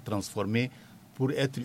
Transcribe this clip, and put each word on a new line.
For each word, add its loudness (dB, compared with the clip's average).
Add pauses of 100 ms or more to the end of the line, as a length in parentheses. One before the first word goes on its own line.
transformé 0 (440)
pour 2
être 0